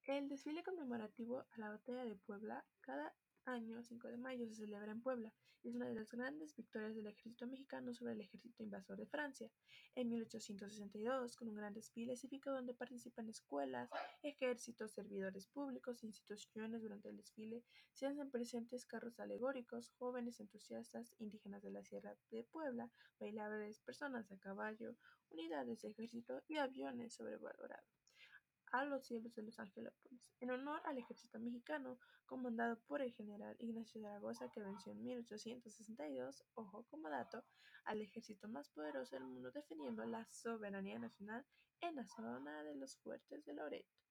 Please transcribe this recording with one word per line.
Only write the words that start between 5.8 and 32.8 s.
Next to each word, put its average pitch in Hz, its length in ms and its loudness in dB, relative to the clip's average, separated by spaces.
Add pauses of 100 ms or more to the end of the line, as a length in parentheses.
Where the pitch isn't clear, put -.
de 240 100 4
las 220 180 0
grandes 294 420 0
victorias 220 400 0
del 214 120 0
ejército 226 380 -4
mexicano 262 480 0
sobre 233 200 2
el 214 80 2
ejército 226 420 -6
invasor 196 320 -2
de 214 100 -2
Francia. 277 460 0 (440)
En 254 120 6
mil 233 160 6
ochocientos 208 480 -4
sesenta 208 260 -4
y 208 60 2
dos, 247 320 4
con 233 140 -2
un 208 60 0
gran 208 180 0
desfile 233 420 0
cívico 269 360 -2
donde 254 220 2
participan 240 540 -4
escuelas, 254 600 2 (320)
ejércitos, 247 720 2
servidores 196 540 0
públicos 254 540 -2
e 226 40 -4
instituciones. 220 760 -4
Durante 208 280 -4
el 208 80 -4
desfile 220 480 -4 (260)
se - 160 2
hacen 285 240 4
presentes 240 540 2
carros 233 340 -4
alegóricos, 233 800 2
jóvenes 247 420 2
entusiastas, 226 800 -4
indígenas 202 460 -6
de 196 80 -4
la 202 120 -4
Sierra 202 320 -6 (140)
de 233 160 -2
Puebla, 240 440 0 (300)
bailables, 214 640 0
personas 247 500 0
a 190 80 -10
caballo, 214 560 0 (360)
unidades 294 500 2
de 214 80 -2
ejército 233 580 -2
y 311 80 0
aviones 262 600 2
sobrevolados - 680 -4 (920)
a 262 100 8
los 277 220 4
cielos 233 280 0
de 214 100 -4
Los 226 160 -6
Angelópolis, 226 840 -10
en 254 100 2
honor 285 320 2
al 302 140 2
ejército 240 420 -6
mexicano, 247 580 0 (280)
comandado 233 560 4